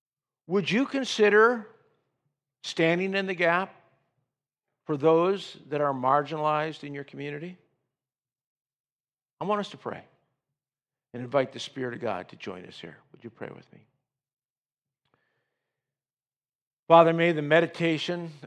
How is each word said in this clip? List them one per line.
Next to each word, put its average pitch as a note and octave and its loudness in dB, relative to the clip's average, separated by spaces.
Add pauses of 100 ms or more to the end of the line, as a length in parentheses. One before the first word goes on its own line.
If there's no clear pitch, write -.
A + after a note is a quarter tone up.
(480)
would F3 0
you A#3 2
consider A3 2 (960)
standing F3 0
in G3 -4
the F#3+ -6
gap F3 0 (1120)
for D#3 -2
those E3+ 2 (120)
that D3 -4
are C#3+ 0
marginalized D3+ -2
in D3 -12
your C#3+ -12
community? D3 -12 (1800)
I D#3 -8
want G#3 -2
us G3+ -10
to - -18
pray - -10 (1120)
and B2 -12
invite B2+ -2
the B2 -14
Spirit B2+ -10
of G#2+ -12
God F#2+ -8
to - -20
join F2+ -14
us - -20
here. D#2+ -18 (160)
Would - -20
you A#2 -16
pray - -14
with - -20
me? - -20 (3000)
Father, E3 8
may E3 2
the D#3 -2
meditation E3+ 0 (140)